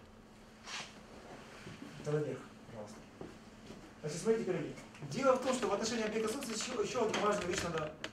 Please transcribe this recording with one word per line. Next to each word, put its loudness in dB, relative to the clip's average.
Тогда 4
вверх, 0
пожалуйста. -10
Значит, -2
смотрите, 4
коллеги. 2
Дело 8
в 2
том, 4
что 2
в 6
отношении 2
объекта 2
собственности -2
ещё, 2
ещё 4
одну 2
важную 4
вещь 2
надо, 0